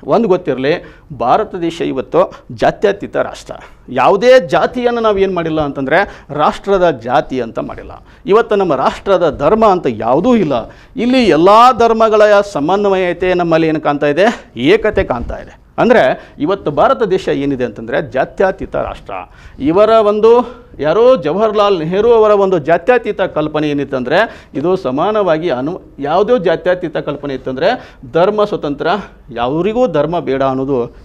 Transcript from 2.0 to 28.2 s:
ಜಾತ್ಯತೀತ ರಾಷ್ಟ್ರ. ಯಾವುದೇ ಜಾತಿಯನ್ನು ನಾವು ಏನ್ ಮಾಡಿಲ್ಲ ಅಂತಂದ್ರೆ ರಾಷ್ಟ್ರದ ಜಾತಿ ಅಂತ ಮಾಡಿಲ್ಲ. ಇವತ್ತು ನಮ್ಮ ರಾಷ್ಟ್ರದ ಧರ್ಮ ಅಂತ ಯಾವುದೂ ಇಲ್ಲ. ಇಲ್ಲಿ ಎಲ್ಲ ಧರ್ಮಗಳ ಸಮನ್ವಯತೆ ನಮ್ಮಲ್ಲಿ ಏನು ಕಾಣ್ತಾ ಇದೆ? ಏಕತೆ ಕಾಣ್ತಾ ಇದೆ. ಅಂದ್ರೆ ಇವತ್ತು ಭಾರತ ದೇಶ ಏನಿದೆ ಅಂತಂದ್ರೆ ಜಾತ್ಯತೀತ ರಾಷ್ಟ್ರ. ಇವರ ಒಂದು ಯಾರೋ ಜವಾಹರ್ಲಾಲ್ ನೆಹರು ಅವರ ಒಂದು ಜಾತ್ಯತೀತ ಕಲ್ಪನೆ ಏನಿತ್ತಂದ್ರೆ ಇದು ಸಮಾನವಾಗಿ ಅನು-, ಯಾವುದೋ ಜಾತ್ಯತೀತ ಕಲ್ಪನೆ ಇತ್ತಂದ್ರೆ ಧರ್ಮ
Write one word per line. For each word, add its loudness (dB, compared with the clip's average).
ಜಾತ್ಯತೀತ -2
ರಾಷ್ಟ್ರ. -6
ಯಾವುದೇ 4
ಜಾತಿಯನ್ನು -2
ನಾವು 0
ಏನ್ 0
ಮಾಡಿಲ್ಲ -2
ಅಂತಂದ್ರೆ -2
ರಾಷ್ಟ್ರದ 0
ಜಾತಿ -2
ಅಂತ -8
ಮಾಡಿಲ್ಲ. -12
ಇವತ್ತು 2
ನಮ್ಮ 0
ರಾಷ್ಟ್ರದ 0
ಧರ್ಮ 2
ಅಂತ 2
ಯಾವುದೂ 0
ಇಲ್ಲ. -2
ಇಲ್ಲಿ 0
ಎಲ್ಲ 4
ಧರ್ಮಗಳ 4
ಸಮನ್ವಯತೆ -2
ನಮ್ಮಲ್ಲಿ 0
ಏನು -2
ಕಾಣ್ತಾ -2
ಇದೆ? 0
ಏಕತೆ 2
ಕಾಣ್ತಾ -6
ಇದೆ. -18
ಅಂದ್ರೆ 2
ಇವತ್ತು -4
ಭಾರತ 0
ದೇಶ -2
ಏನಿದೆ -4
ಅಂತಂದ್ರೆ -6
ಜಾತ್ಯತೀತ -4
ರಾಷ್ಟ್ರ. -8
ಇವರ 2
ಒಂದು 2
ಯಾರೋ 4
ಜವಾಹರ್ಲಾಲ್ 0
ನೆಹರು 0
ಅವರ 4
ಒಂದು 2
ಜಾತ್ಯತೀತ 0
ಕಲ್ಪನೆ -4
ಏನಿತ್ತಂದ್ರೆ -4
ಇದು -2
ಸಮಾನವಾಗಿ -2
ಅನು-, -6
ಯಾವುದೋ 0
ಜಾತ್ಯತೀತ -2
ಕಲ್ಪನೆ -8
ಇತ್ತಂದ್ರೆ -4
ಧರ್ಮ 2